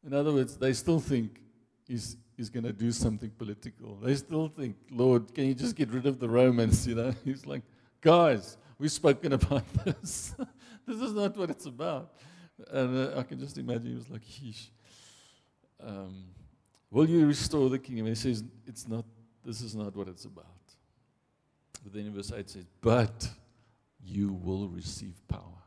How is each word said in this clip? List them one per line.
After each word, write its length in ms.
In 80
other 200
words, 240
they 160
still 260
think 400
he's, 300
he's 140
gonna 240
do 180
something 400
political. 640
They 200
still 340
think, 260
"Lord, 420
can 120
you 80
just 220
get 140
rid 160
of 140
the 100
Romans?" 580
<laughs> 0
You 80
know, 180
he's 220
like, 180
"Guys, 560
we've 140
spoken 420
about 300
<laughs> 120
this. 480
This 160
is 120
not 240
what 120
it's 160
about." 480
And, 260
uh, 220
I 40
can 160
just 180
imagine 300
he 80
was 140
like, 140
"Yeesh. 460
Um, 460
will 200
you 160
restore 440
the 100
kingdom?" 280
And 80
he 60
says, 220
"It's 220
not, 180
this 180
is 140
not 200
what 120
it's 180
about." 200
But 100
then 140
in 60
verse 180
eight 180
says, 160
"But 480
you 300
will 360
receive 460
power 400